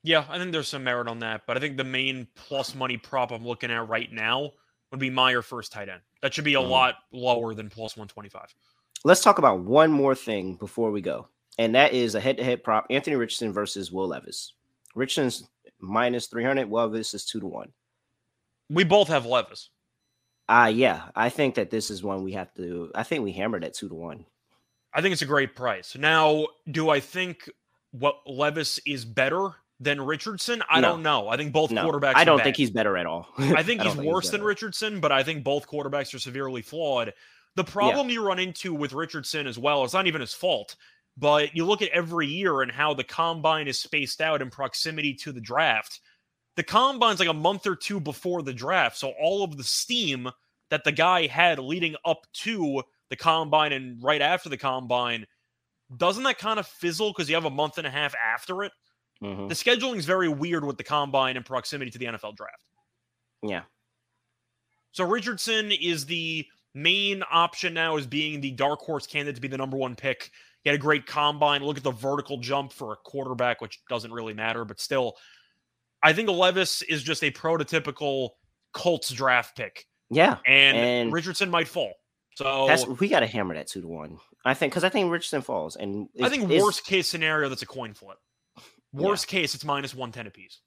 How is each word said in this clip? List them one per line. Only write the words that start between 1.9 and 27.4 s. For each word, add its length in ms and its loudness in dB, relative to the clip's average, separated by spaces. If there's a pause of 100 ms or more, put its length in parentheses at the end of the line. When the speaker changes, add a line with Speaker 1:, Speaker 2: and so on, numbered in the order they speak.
Speaker 1:
plus 400 -6
money 220 -4
prop 340 -4
I'm 160 -8
looking 240 -6
at 180 -4
right 240 -4
now 400 -2 (380)
would 100 -10
be 100 -2
Meyer 320 4
first 300 -12
tight 160 -12
end. 120 -14 (220)
That 100 -2
should 120 -6
be 100 2
a 60 4
Speaker 2:
Mm-hmm. 100 0
Speaker 1:
lot 240 6 (180)
lower 420 0
than 140 -10
plus 280 -12
one 120 -14
twenty-five. 440 -18 (520)
Speaker 2:
Let's 180 8
talk 160 8
about 220 8
one 320 6
more 220 4
thing 420 -4
before 340 -2
we 120 -4
go, 260 -6 (300)
and 160 2
that 180 8
is 220 0
a 60 0
head-to-head 440 0
prop, 260 2
Anthony 260 0
Richardson 360 -2
versus 400 -4
Will 160 -2
Levis. 460 -10 (420)
Richardson's 520 -2 (300)
minus 480 0
three 180 -6
hundred, 260 0
Will 160 2
Levis 280 -6
is 120 -10
two 140 -6
to 60 -8
one. 260 -10 (1000)
Speaker 1:
We 140 4
both 240 6
have 180 2
Levis. 440 -2 (800)
Speaker 2:
Uh, 240 10
yeah, 320 4 (120)
I 120 2
think 260 2
that 160 -2
this 200 -2
is 120 -8
one 200 -4
we 100 -6
have 220 -8
to, 400 -8
I 80 -2
think 220 -2
we 80 -4
hammered 320 -4
at 100 -8
two 140 -10
to 60 -12
one. 320 -12 (680)
Speaker 1:
I 80 0
think 140 2
it's 80 -2
a 40 -2
great 300 0
price. 400 -4
Now, 500 4 (240)
do 200 2
I 100 4
think 480 -8 (440)